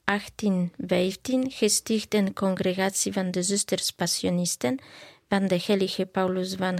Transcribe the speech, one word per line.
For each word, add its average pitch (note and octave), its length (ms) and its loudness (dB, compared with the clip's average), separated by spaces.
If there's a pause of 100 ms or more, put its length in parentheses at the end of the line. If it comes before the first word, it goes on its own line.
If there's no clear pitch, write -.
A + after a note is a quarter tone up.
achttien G3 680 0 (140)
vijftien F#3+ 640 0
gesticht - 640 0
een G3 200 2
congregatie F#3+ 800 0
van F#3 180 -2
de F3+ 120 0
zusters G3 480 -2
passionisten F3+ 880 0 (500)
van G3 180 2
de F3+ 180 2
heilige F#3+ 400 0
Paulus F#3 500 -2
van F#3 240 -2